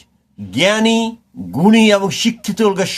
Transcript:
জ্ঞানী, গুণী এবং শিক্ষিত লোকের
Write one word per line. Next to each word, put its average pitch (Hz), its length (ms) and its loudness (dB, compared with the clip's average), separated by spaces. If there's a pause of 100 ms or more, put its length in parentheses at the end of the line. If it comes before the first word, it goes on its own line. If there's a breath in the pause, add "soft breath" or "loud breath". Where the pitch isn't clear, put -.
(400)
জ্ঞানী, 220 760 0 (400)
গুণী 220 340 4
এবং 196 180 0
শিক্ষিত 220 520 -4
লোকের 196 360 0